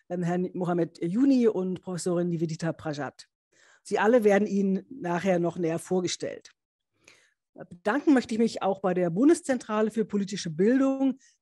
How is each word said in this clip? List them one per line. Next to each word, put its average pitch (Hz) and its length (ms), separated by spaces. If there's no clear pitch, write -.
ähm, 180 140
Herrn 180 320
Mohamed 175 480
Juni 240 440
und 185 360
Professorin 175 460
Nivedita 165 440
Prajat. 143 540
Sie - 160
alle 220 240
werden 202 240
Ihnen 196 420
nachher 175 480
noch 170 220
näher 165 180
vorgestellt. - 720
Bedanken 269 600
möchte 233 180
ich 220 60
mich 226 240
auch 190 160
bei 180 160
der 175 160
Bundeszentrale 226 800
für 220 140
politische 196 440
Bildung, 262 680